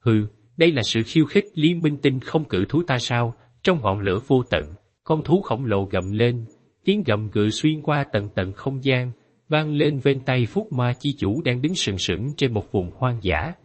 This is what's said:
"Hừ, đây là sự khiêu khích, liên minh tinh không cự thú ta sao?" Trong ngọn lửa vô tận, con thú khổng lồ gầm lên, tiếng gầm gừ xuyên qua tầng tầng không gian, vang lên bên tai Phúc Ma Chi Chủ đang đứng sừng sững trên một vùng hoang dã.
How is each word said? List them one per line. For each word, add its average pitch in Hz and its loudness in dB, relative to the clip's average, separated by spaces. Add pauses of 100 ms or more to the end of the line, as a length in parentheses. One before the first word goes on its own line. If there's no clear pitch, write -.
"Hừ, 110 2 (300)
đây 165 4
là 127 0
sự 113 0
khiêu 156 4
khích, - 2 (100)
liên 165 2
minh 147 0
tinh 131 2
không 160 -2
cự 95 0
thú 165 0
ta 135 0
sao?" 120 -2 (280)
Trong 180 2
ngọn 101 0
lửa 98 0
vô 131 4
tận, 76 0 (400)
con 156 0
thú 180 4
khổng 127 -4
lồ 98 0
gầm 98 -4
lên, 117 0 (400)
tiếng 202 2
gầm 107 -2
gừ 107 2
xuyên 151 0
qua 147 0
tầng 104 -2
tầng 95 -2
không 135 -6
gian, 127 0 (380)
vang 151 0
lên 147 2
bên 135 2
tai 127 0
Phúc - -4
Ma 123 0
Chi 139 -4
Chủ 113 -2
đang 123 0
đứng 165 0
sừng 98 -2
sững 95 -2
trên 131 0
một 104 -4
vùng 92 -2
hoang 123 -2
dã. 90 0 (120)